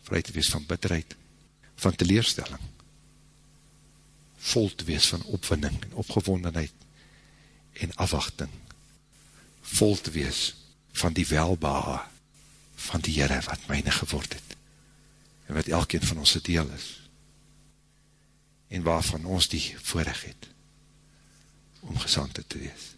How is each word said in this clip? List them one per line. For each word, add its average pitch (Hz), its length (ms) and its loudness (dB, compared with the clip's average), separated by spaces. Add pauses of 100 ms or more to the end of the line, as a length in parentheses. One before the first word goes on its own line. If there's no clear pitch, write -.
Vry 90 160 0
te - 140 -8
wees - 160 2
van 76 160 -4
bitterheid. 87 480 -2 (680)
Van 92 160 6
teleurstelling. - 720 2 (1800)
Vol 107 220 4
te 78 120 -8
wees 76 280 4
van 85 100 -4 (100)
opwinding 73 540 0
en - 160 -8
opgewondenheid 87 840 0 (960)
en 82 120 -6 (100)
afwagting. - 460 -2 (1300)
Vol 104 180 6
te - 180 -6
wees 67 340 -2 (520)
van 85 160 2
die 87 100 2
welbehae 76 760 0 (800)
van - 180 -2
die 78 140 -2
Here 69 320 4
wat - 240 -8
myne - 240 0
geword - 400 -2
het. - 180 -14 (1000)
En - 20 -4
wat 78 120 0
elkeen 82 360 2
van 80 160 0
ons 76 120 4
se 85 100 2
deel 82 280 2
is. - 320 -12 (1700)
En 92 140 -4
waarvan 82 420 2
ons 92 240 2
die - 340 -2
voorreg 76 420 0
het - 240 -16 (1300)
om - 180 -6
gesande - 480 0
te - 120 -10
wees. 69 260 -12 (140)